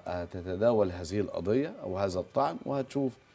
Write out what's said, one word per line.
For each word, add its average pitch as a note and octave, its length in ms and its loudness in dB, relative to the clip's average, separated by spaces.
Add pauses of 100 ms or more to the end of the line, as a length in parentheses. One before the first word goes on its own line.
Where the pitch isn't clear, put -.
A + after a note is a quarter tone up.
هتتداول F#2 840 2
هذه F2 280 -2
القضية A2 640 0
أو F#2+ 160 -4
هذا F#2 220 0
الطعن، C#3 360 0 (100)
وهتشوف C#3 460 -2 (220)